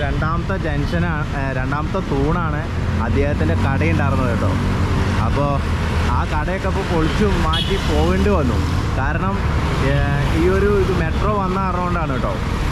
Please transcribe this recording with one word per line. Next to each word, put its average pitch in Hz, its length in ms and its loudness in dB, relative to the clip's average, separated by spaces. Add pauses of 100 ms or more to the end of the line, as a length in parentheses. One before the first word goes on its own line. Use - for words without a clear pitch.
രണ്ടാമത്തെ 160 520 -2 (100)
ജംഗ്ഷനാണ്, 156 600 -2 (140)
ഏ, - 20 -2 (160)
രണ്ടാമത്തെ 147 420 -2 (100)
തൂണാണ് 151 500 0 (460)
അദ്ദേഹത്തിന്റെ - 580 2
കടയുണ്ടായിരുന്നത് 135 680 2
കേട്ടോ. - 180 0 (760)
അപ്പോ 139 180 2 (720)
ആ 135 40 2 (120)
കടയൊക്കെ 180 400 -2
ഇപ്പൊ 190 120 0 (100)
പൊളിച്ചു 160 340 2 (180)
മാറ്റി 170 320 0 (120)
പോകേണ്ടി 190 480 2
വന്നു. 127 200 2 (420)
കാരണം, 165 360 0 (560)
ഏ, - 20 2 (480)
ഈ - 20 2 (140)
ഒരു 202 140 2 (120)
ഇത് 185 100 0 (100)
മെട്രോ 190 300 0 (100)
വന്ന 185 140 -2 (100)
കാരണമുണ്ടാണ് 175 480 -2
കേട്ടോ. 117 180 -2 (380)